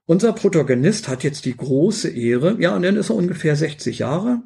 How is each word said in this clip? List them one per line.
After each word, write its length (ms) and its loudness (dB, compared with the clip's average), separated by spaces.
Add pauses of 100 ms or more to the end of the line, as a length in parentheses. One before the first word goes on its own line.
unser 280 4
Protagonist 720 2
hat 160 -4
jetzt 220 -4
die 100 -4
große 540 0
Ehre, 500 0
ja, 160 2
und 80 -2
dann 140 2
ist 120 -2
er 60 0
ungefähr 400 0
sechzig 440 -4
Jahre, 460 -2